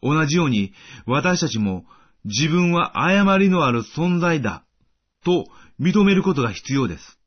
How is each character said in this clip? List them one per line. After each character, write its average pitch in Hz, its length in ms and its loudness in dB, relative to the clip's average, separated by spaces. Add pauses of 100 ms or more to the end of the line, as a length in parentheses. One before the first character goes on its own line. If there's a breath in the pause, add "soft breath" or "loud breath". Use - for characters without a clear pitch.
同 151 240 0
じ 147 120 0
よ 175 80 2
う 143 40 0
に 101 240 -2 (320 loud breath)
私 156 360 0
た 160 80 -2
ち 117 100 -6
も 95 260 -4 (380 soft breath)
自 107 240 -4
分 175 240 0
は 170 320 -2
誤 196 340 2
り 196 120 4
の 175 160 2
あ 127 60 2
る 117 120 -2
存 175 360 -2
在 165 220 0
だ 98 240 -6 (580)
と 180 220 0 (340 soft breath)
認 185 240 2
め 196 120 4
る 190 80 2
こ 185 100 0
と 139 80 -2
が 113 120 -2
必 - 200 -10
要 135 140 0
で 82 100 -8
す。 - 300 -20